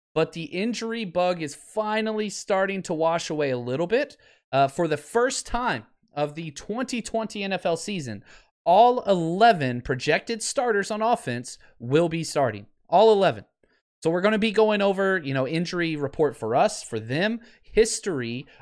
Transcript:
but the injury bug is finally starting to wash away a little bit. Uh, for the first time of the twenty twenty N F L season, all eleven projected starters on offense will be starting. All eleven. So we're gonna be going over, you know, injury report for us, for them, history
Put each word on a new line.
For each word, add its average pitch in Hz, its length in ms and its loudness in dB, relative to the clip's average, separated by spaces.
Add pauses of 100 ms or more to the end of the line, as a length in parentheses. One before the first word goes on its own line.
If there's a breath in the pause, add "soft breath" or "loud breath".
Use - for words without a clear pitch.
(140)
but 247 180 0
the 165 120 -10
injury 226 600 -6
bug 180 380 -2
is 147 120 -8
finally 214 760 -4
starting 196 540 -2
to 180 100 -4
wash 165 340 0
away 151 220 0
a 127 80 -2
little 127 280 -2
bit. 240 300 -2 (340 soft breath)
Uh, 139 160 4
for 165 220 -2
the 151 80 0
first 240 480 -2
time 220 400 -4 (300)
of 147 200 -4
the 165 180 -10
twenty 240 500 -8
twenty 220 420 -6
N 196 80 -4
F 190 140 -4
L 170 100 0
season, 139 480 -8 (400 soft breath)
all 233 380 6
eleven 170 800 2
projected 156 600 -2
starters 220 480 -2
on 214 120 -4
offense 135 560 -2 (200 soft breath)
will 147 300 4
be 165 160 -4
starting. 113 440 -2 (200)
All 214 240 8
eleven. 170 320 2 (580)
So 160 60 2
we're 175 140 0
gonna 214 160 2
be 220 140 2
going 214 280 4
over, 196 380 2
you 139 160 -4
know, 131 120 0
injury 165 500 -2
report 139 400 -2
for 113 180 -4
us, 175 300 2
for 113 160 -6
them, 175 400 -4 (240 loud breath)
history 135 840 -2 (160 loud breath)